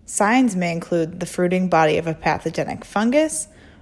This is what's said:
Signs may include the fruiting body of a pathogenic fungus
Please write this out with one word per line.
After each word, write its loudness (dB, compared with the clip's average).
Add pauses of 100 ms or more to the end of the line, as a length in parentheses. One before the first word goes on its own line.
Signs 2
may -2
include -4
the -4
fruiting 0
body 4
of -4
a -4
pathogenic -4
fungus 0 (340)